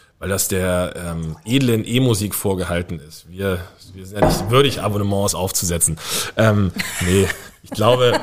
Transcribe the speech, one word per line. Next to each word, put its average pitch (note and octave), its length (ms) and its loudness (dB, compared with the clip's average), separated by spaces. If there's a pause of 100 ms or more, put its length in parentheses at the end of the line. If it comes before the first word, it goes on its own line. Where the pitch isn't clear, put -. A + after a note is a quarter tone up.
(200)
Weil F2+ 100 -6
das F#2+ 180 -2
der, F2+ 480 0
ähm, E2 480 -6
edlen B2+ 420 2
E-Musik A2 480 2
vorgehalten F2 640 -2
ist. D#2 300 -20
Wir, F#2 300 -4 (340)
wir F#2+ 120 -18
sind G2+ 160 -6
ja - 40 4
nicht - 240 0
würdig, C3 320 4
Abonnements G2+ 540 0
aufzusetzen. E2+ 640 -2 (400)
Ähm, G#2 340 4 (340)
nee, G2 220 4 (340)
ich - 100 -18
glaube, A#2+ 520 4